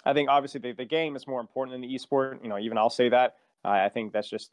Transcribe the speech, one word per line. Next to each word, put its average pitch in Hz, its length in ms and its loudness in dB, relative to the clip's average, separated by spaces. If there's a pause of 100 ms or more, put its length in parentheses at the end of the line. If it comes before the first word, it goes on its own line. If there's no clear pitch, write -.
I 139 80 2
think 143 160 0
obviously 139 320 2
the, 123 120 -6
the 123 120 -8
game 156 300 -2
is 127 120 -12
more 127 140 -6
important 127 320 -8
than 127 80 -10
the 127 140 -8
esport. 135 460 -2
You 117 80 -10
know, 104 80 -6
even 113 200 -4
I'll 110 120 4
say 123 200 4
that. 123 280 4 (260)
I, 98 220 2
I 101 40 2
think 110 240 -6
that's 107 160 -2
just, - 240 -10